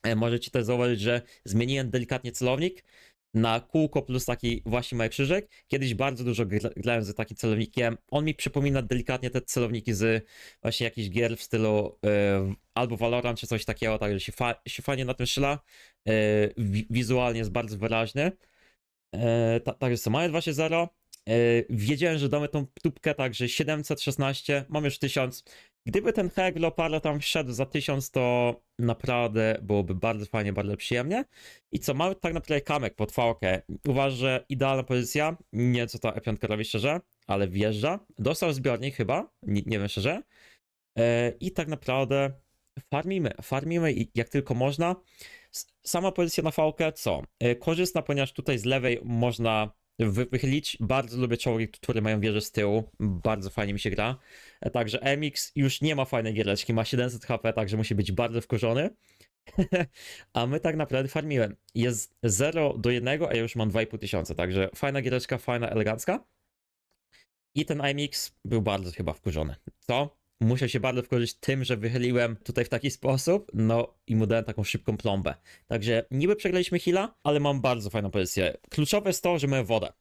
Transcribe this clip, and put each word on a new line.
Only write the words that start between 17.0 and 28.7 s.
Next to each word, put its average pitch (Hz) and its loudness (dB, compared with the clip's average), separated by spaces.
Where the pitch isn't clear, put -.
jest 107 -2
bardzo 110 -4
wyraźny. 113 0
E, 117 4
ta-, 117 -4
także 120 0
co, - -2
mamy 160 2
dwa 160 0
zero. 160 0
E, 113 2
wiedziałem, 143 2
że 139 0
damy 147 0
tą 143 -2
tubkę, 156 -2
także 123 -2
siedemset 151 -2
szesnaście, 139 -2
mam 151 -2
już 139 -2
tysiąc. 135 -2
Gdyby 220 0
ten 190 0
Heg 180 0
Leoparda 160 0
tam 147 0
wszedł 147 -2
za 127 -2
tysiąc, 139 -4
to 123 2